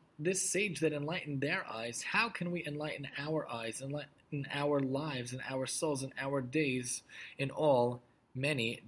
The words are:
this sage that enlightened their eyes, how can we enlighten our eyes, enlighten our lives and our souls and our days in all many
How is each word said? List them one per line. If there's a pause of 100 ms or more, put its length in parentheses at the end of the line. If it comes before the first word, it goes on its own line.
(200)
this
sage
that
enlightened
their
eyes,
how
can
we
enlighten (100)
our
eyes,
enlighten
our
lives
and
our
souls
and
our
days (340)
in
all (320)
many